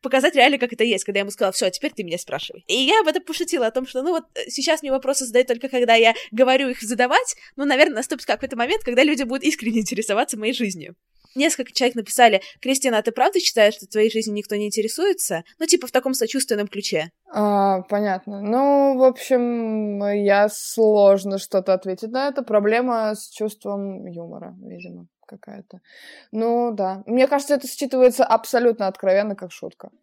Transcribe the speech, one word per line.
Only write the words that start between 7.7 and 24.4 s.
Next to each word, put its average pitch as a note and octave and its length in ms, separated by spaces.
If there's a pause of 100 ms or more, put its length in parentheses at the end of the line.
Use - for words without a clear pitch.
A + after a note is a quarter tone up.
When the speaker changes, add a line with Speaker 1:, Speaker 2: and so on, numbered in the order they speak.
Speaker 1:
наступит C4 280
какой-то B3+ 320
момент, B3+ 280
когда B3 180
люди C#4+ 220
будут B3+ 180
искренне A#3 380
интересоваться G#3+ 580
моей G#3+ 140
жизнью. F3+ 420 (400)
Несколько C#4 380
человек B3+ 240
написали: A3 460 (180)
"Кристина, B3+ 380
а A3 40
ты A3+ 80
правда F4+ 300
считаешь, G#3+ 340
что - 140
твоей G#3+ 200
жизнью A3 280
никто G#3 180
не G#3 120
интересуется?" A3 760 (160)
Ну, E4 80
типа, E4+ 220
в - 20
таком C4 240
сочувственном A3+ 540
ключе. E3+ 420 (220)
Speaker 2:
А, G3+ 500
понятно. G3+ 580
Ну, C#4 580
в B3+ 40
общем, A#3 1000 (240)
я G3+ 240
сложно G3+ 880
что-то F#3+ 360
ответить F#3+ 380
на C4+ 160
это. C#4 140
Проблема A3 760
с - 140
чувством G3+ 760
юмора, E3+ 560